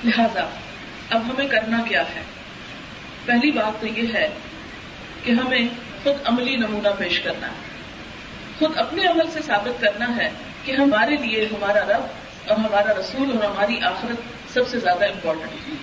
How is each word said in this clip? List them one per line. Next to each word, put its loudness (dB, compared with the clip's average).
لہذا 2
اب 2
ہمیں -2
کرنا 2
کیا 2
ہے؟ -4
پہلی 6
بات 0
تو -4
یہ -2
ہے 2
کہ 2
ہمیں 4
خود 4
عملی 2
نمونہ 0
پیش 0
کرنا -4
ہے، -8
خود 2
اپنے 2
عمل 4
سے -4
ثابت 0
کرنا 2
ہے 0
کہ -2
ہمارے 6
لیے 0
ہمارا 2
رب 2
اور 6
ہمارا 4
رسول -2
اور 2
ہماری 2
آخرت -2
سب 4
سے -2
زیادہ 4
امپورٹنٹ۔ -4